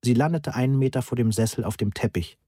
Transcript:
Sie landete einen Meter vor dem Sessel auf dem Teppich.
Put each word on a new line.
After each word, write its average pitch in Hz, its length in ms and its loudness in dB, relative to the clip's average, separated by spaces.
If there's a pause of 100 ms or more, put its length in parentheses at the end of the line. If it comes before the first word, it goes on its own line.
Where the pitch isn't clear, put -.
Sie 120 100 4
landete 147 420 0
einen 127 200 2
Meter 131 260 0
vor - 120 -4
dem 117 160 2
Sessel 110 320 0
auf 107 140 -4
dem 101 180 -2
Teppich. - 420 -4 (120)